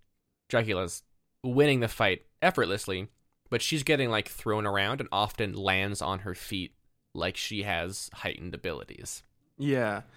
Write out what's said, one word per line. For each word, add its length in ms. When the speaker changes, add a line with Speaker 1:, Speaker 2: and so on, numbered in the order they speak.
Speaker 1:
Dracula's 560
winning 380
the 80
fight 360
effortlessly, 680
but 120
she's 220
getting, 260
like, 200
thrown 360
around 360
and 100
often 420
lands 480
on 180
her 140
feet 400
like 220
she 280
has 500
heightened 420
abilities. 680
Speaker 2:
Yeah. 440